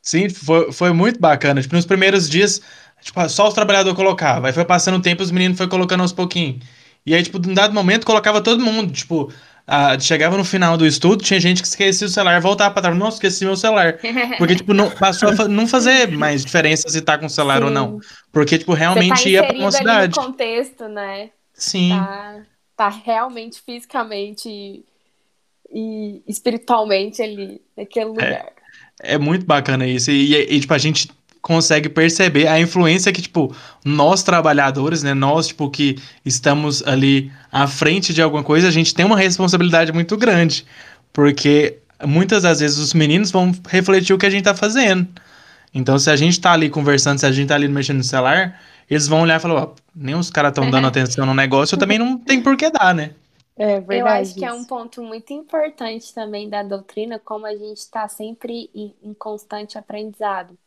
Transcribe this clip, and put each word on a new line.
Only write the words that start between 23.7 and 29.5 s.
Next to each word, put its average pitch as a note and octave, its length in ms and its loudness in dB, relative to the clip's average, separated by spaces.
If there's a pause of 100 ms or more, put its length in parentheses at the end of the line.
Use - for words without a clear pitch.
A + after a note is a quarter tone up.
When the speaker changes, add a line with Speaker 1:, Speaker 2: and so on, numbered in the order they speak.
Speaker 2:
e G#3+ 560 -10
espiritualmente G#3+ 960 -2
ali, G3+ 400 -10 (160)
naquele G#3+ 280 -6
Speaker 1:
É. A3 80 -10
Speaker 2:
lugar. - 320 -4 (560)
Speaker 1:
É - 160 -2
muito E3 280 0
bacana C3+ 420 0